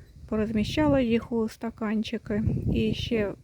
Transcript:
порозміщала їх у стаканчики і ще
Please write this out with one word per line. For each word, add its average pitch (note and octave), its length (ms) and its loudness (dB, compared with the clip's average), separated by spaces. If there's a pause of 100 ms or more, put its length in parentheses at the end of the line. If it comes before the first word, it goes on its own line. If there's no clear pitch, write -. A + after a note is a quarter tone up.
(300)
порозміщала A3 720 2
їх A#3 320 2
у A3+ 180 0
стаканчики A3 920 -4 (300)
і A3 200 2
ще G#3 400 -2 (100)